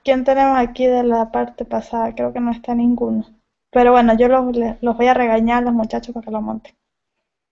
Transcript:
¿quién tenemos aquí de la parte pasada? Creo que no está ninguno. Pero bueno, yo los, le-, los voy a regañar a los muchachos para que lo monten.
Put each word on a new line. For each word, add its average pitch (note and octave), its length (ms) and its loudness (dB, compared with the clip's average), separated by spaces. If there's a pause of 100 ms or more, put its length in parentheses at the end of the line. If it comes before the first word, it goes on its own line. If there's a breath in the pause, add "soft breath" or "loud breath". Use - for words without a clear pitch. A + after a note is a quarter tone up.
¿quién C4 200 0
tenemos C4+ 360 2
aquí A#3+ 260 -2
de B3 180 2
la A3+ 280 0
parte A#3+ 340 -6
pasada? A3+ 480 -6
Creo A#3+ 200 -4
que B3 60 -8
no A#3+ 120 -2
está A#3 240 -6
ninguno. A#3 500 0 (460)
Pero B3 220 4
bueno, A#3 220 4
yo A#3+ 120 4
los, B3+ 280 0
le-, A3+ 260 -4
los A#3 140 -2
voy A#3+ 120 0
a B3+ 80 4
regañar A#3 440 2
a A#3+ 60 -2
los A#3+ 80 -2
muchachos A#3 400 -4
para A#3 100 -12
que A3 60 -14
lo G#3+ 100 -6
monten. A3 360 -10 (760)